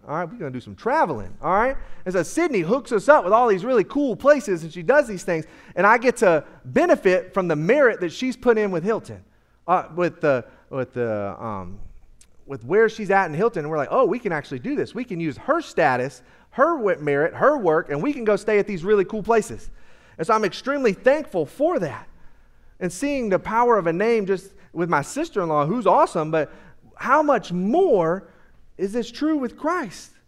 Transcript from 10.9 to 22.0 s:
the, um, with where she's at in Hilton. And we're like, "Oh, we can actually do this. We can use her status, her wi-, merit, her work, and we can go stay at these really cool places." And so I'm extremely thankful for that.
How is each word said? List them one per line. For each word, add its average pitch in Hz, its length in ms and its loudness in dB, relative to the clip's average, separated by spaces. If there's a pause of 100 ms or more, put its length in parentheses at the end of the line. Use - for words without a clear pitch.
the, 107 460 -4
um, 98 400 -10 (680)
with 127 180 -12
where 214 240 2
she's 214 220 -6
at 196 180 2
in 147 60 -6
Hilton. 214 240 0
And 147 100 -6
we're 156 80 -4
like, 139 140 -2
"Oh, 247 140 2
we 185 120 -2
can 185 140 -4
actually 139 280 -6
do 240 160 -6
this. 180 200 -4
We 247 80 -8
can 180 160 -8
use 156 180 -4
her 320 240 -2
status, 135 600 0 (260)
her 311 280 0
wi-, 185 220 0
merit, 147 360 0
her 262 240 2
work, 170 320 2
and 147 100 -2
we 285 100 0
can 262 120 -6
go 214 140 2
stay 214 200 0
at 196 80 2
these 185 180 -6
really 202 220 2
cool 214 160 -8
places." 214 480 0 (480)
And 165 80 -4
so 220 80 2
I'm 214 120 2
extremely 247 480 0
thankful 254 520 0
for 311 320 0
that. 151 300 -6 (720)